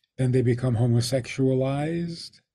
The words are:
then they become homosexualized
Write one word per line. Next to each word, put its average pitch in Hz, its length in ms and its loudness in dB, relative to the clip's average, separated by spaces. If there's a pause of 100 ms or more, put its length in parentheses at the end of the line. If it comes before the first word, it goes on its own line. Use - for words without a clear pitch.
(180)
then 127 140 2
they 127 100 4
become 123 340 0
homosexualized 131 1700 0 (120)